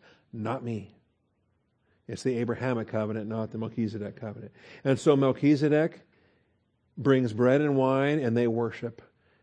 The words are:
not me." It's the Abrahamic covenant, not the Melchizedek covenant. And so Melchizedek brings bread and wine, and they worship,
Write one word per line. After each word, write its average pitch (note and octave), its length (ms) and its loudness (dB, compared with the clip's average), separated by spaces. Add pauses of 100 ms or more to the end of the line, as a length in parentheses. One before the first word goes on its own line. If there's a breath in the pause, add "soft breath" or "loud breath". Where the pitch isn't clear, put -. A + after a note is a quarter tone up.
(340 soft breath)
not A#2 300 -6
me." G#2+ 320 -8 (1120)
It's - 160 -10
the B2+ 140 0
Abrahamic A#2 500 -2
covenant, G#2+ 420 -4
not A2 220 -6
the A2 80 -8
Melchizedek G#2+ 560 -6
covenant. G#2 360 -14 (320 loud breath)
And C3+ 160 2
so D3+ 160 4
Melchizedek C#3+ 880 2 (960)
brings C3 360 2
bread B2+ 280 4
and C#3+ 160 0
wine, C3+ 420 2
and A#2 160 0
they A#2+ 120 2
worship, A2+ 540 -6 (420)